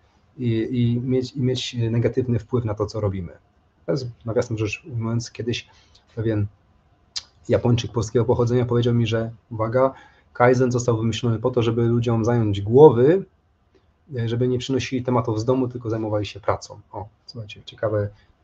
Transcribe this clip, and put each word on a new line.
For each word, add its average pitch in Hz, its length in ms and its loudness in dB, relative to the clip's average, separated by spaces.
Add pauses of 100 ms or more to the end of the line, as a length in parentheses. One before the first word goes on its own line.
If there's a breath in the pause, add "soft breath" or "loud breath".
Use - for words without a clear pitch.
(380)
i, 113 340 0
i 120 280 0
mieć, 127 360 -2
i 131 60 -4
mieć 127 320 -2
negatywny 117 640 0
wpływ 120 260 -2
na 107 80 -4
to, 104 120 -2
co 110 140 -6
robimy. 95 320 -4 (540)
To 170 60 -2
jest, 131 160 -4 (180)
nawiasem 113 320 -2
rzecz 107 280 -4
ujmując, 117 460 -6
kiedyś 117 360 -6 (480 soft breath)
pewien 107 320 -2 (1000)
Japończyk 120 420 2
polskiego 117 340 -2
pochodzenia 123 400 2
powiedział 120 280 0
mi, 117 140 2
że 113 240 -2 (200)
uwaga, 117 420 0 (400 loud breath)
Kaizen 123 380 4
został 120 260 0
wymyślony 113 420 -2
po 127 120 0
to, 123 120 2
żeby 113 180 0
ludziom 117 440 2
zająć 110 360 0
głowy, 135 640 8 (920)
e, 117 120 -4
żeby 120 180 0
nie 127 120 0
przynosili 127 440 -4
tematów 117 360 -2
z 110 60 -4
domu, 131 220 0
tylko 120 220 -8
zajmowali 107 360 -4
się - 140 -12
pracą. 101 400 -6 (120)
O, 104 160 -12 (180)
słuchajcie, 107 400 -16
ciekawe, 107 440 -2 (340 soft breath)